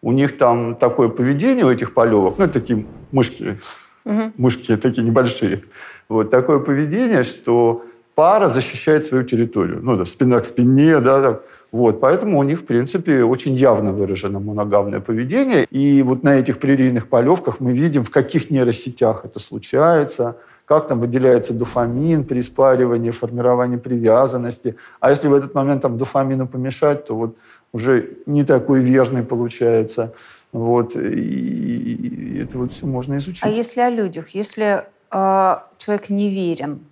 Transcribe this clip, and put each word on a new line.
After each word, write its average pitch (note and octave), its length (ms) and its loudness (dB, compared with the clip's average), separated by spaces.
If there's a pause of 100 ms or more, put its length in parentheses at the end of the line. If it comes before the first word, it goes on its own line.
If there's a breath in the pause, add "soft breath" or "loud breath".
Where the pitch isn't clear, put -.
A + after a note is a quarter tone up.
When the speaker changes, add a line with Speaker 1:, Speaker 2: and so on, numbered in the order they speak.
Speaker 1:
У A#2 100 -2
них C#3 260 0
там A#2+ 380 2
такое A#2+ 320 2
поведение, C#3+ 560 0
у C3 60 4
этих A#2+ 220 -2
полевок, G#2+ 460 2
ну, G3 60 2
это E3 160 0
такие A2 260 -4 (260)
мышки, G#2+ 460 -2 (460 loud breath)
Speaker 2:
Мгм. A3 340 -4
Speaker 1:
мышки B2 380 0
такие A#2+ 300 -2
небольшие. A#2 560 0 (460 loud breath)
Вот A2 220 0
такое B2+ 300 2
поведение, D#3 640 0
что A#2 580 0 (320 loud breath)
пара F#3 340 4
защищает C#3 580 0
свою C3 180 0
территорию. A2 580 -2
Ну, A#2+ 140 0
да, F#2 80 0
спина B2 360 2
к - 40 -6
спине, C3+ 560 4
да, C3+ 200 4
так. C3 220 0 (300 loud breath)
Вот, A2+ 280 2
поэтому F3 380 2
у C#3 60 2
них, D3+ 160 -2
в - 40 -18
принципе, C3+ 600 0
очень B2+ 300 0
явно G#2+ 380 2
выражено G2 480 -4
моногамное G2+ 600 -2
поведение. C#3 680 0
И C#3 320 4
вот B2+ 200 0
на C#3+ 140 2
этих C3 220 0
прерийных C3 500 2
полевках C3+ 520 2
мы B2 120 -2
видим, C#3+ 320 0
в A2+ 60 -8
каких C3+ 400 0
нейросетях A#2+ 720 0
это - 160 -14
случается, C#3+ 960 0 (300 soft breath)
как D3+ 240 2
там B2 120 -2
выделяется A#2+ 540 2
дофамин B2 680 -2
при B2+ 180 -4
спаривании, B2 680 2
формировании B2 680 -2
привязанности. A#2+ 960 0 (260 loud breath)
А B2+ 100 4
если D3 180 2
в C#3 60 6
этот C#3 200 0
момент C#3 280 0
там A#2+ 140 -2
дофамину C3+ 500 -2
помешать, C3+ 600 -2
то A2+ 100 -6
вот A2+ 200 -6 (360 soft breath)
уже A#2+ 320 0 (220)
не D3 180 0
такой C3+ 360 2
верный B2+ 420 2
получается. A#2 920 -2 (400 loud breath)
Вот, A#2 440 0
и, - 40 -6
и, - 920 -4 (440)
и D3+ 60 -6
это C3+ 160 -10
вот B2 140 -6
все - 140 -10
можно C3 300 -6
изучить. E3 280 -8
Speaker 2:
А G#3+ 40 2
если A3+ 340 -2
о B3 80 2
людях? F#3+ 400 -6
Если, G#3+ 340 -6 (480)
э, F#3+ 440 2 (220)
человек G#3 320 -6
неверен F3+ 680 -4 (140)